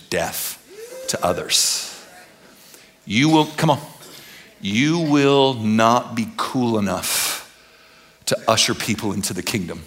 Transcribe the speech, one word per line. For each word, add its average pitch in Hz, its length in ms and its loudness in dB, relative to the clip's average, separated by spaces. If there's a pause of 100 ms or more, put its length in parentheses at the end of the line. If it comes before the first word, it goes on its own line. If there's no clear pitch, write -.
death - 540 -4 (460)
to - 160 -4
others. - 720 -2 (1040)
You 127 240 2
will, 156 180 4
come 156 240 0
on, 135 100 2 (800)
you 139 400 0
will 139 540 4
not 113 600 2
be 113 220 -2
cool 117 420 0
enough - 760 -4 (720)
to - 120 -2 (100)
usher 110 260 2
people 107 380 -4
into 92 220 -4
the 90 80 -8
kingdom. 85 440 -6